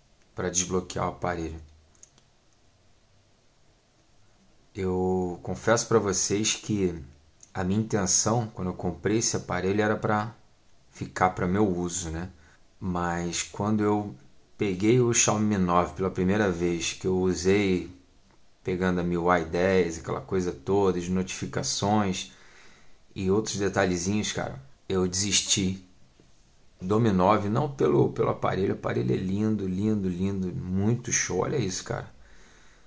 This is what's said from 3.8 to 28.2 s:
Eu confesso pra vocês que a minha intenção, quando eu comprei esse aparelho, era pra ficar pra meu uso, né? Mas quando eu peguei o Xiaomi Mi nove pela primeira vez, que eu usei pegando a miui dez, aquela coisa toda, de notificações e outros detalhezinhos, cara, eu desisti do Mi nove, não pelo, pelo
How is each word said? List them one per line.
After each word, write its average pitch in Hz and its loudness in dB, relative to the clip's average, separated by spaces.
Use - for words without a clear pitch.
Eu 92 -2
confesso 107 0
pra 113 4
vocês 101 0
que 92 -2
a 92 -4
minha 101 2
intenção, 107 0
quando 92 -6
eu 90 -4
comprei 95 -2
esse 113 0
aparelho, 95 0
era 107 0
pra 107 -2
ficar - 0
pra 92 -2
meu 101 2
uso, 87 -4
né? 85 -8
Mas 87 -2
quando 107 -2
eu 104 0
peguei 107 4
o 120 4
Xiaomi 107 2
Mi 104 2
nove 87 2
pela 95 -2
primeira 95 2
vez, 85 0
que - -8
eu 92 2
usei 92 2
pegando 90 0
a - 0
miui 87 2
dez, 87 2
aquela 82 -6
coisa 90 -2
toda, 95 2
de 87 -4
notificações 95 -2
e 95 0
outros 107 0
detalhezinhos, 98 0
cara, - -6
eu 92 2
desisti 95 0
do 104 2
Mi 117 4
nove, 98 4
não 135 0
pelo, 139 2
pelo 113 0